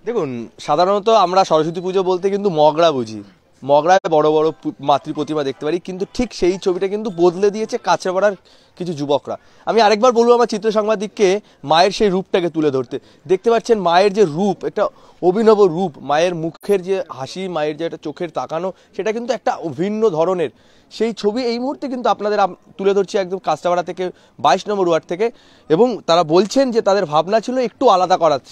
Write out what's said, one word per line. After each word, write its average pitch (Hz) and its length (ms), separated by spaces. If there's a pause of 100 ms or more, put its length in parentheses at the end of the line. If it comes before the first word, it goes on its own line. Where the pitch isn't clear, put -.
দেখুন, 139 420 (120)
সাধারণত 185 500
আমরা 190 340
সরস্বতী 160 380
পুজো 185 220
বলতে 185 260
কিন্তু 202 200
মগরা 156 420
বুঝি, 110 320 (480)
মগরায় 160 380
বড় 156 220
বড় 156 200
পু-, - 280
মাতৃ 143 340
প্রতিমা 151 300
দেখতে 135 220
পারি, 160 140
কিন্তু 185 240 (100)
ঠিক 247 200
সেই 185 240
ছবিটা 180 300
কিন্তু 214 300
বদলে 180 380
দিয়েছে 220 220
কাঁচরাপাড়ার 185 580 (420)
কিছু 175 160
যুবকরা। 139 420 (320)
আমি 190 140
আরেকবার 220 300
বলবো 233 220
আমার 240 200
চিত্র 214 180
সাংবাদিককে 208 560 (360)
মায়ের 170 340
সেই 214 120
রূপটাকে 185 400
তুলে 156 220
ধরতে। 131 240 (360)
দেখতে 190 220
পাচ্ছেন 226 260
মায়ের 180 340
যে 214 120
রূপ, 175 320 (120)
একটা 208 140 (380)
অভিনব 208 380 (160)
রূপ, 180 180 (160)
মায়ের 165 260
মুখের 165 460
যে 185 140 (140)
হাসি, 135 380
মায়ের 156 300
যে 165 80
একটা 160 200
চোখের 160 240
তাকানো, 156 400 (260)
সেটা 196 160
কিন্তু 233 220
একটা 226 180 (260)
ভিন্ন 208 320
ধরনের। 165 420 (400)
সেই 226 220
ছবি 208 280 (100)
এই 233 80
মুহূর্তে 285 280
কিন্তু 247 220
আপনাদের 208 300
আম-, 185 180 (200)
তুলে 196 160
ধরছি 196 240
একদম 185 300
কাঁচরাপাড়া 175 360
থেকে, 180 200 (360)
বাইশ 160 300
নম্বর 190 200
ওয়ার্ড 160 220
থেকে। 180 140 (440)
এবং 185 180 (220)
তারা 170 140
বলছেন 196 480
যে 220 100
তাদের 196 240
ভাবনা 160 340
ছিল 247 180
একটু 254 320
আলাদা 180 280
করার, 147 240 (100)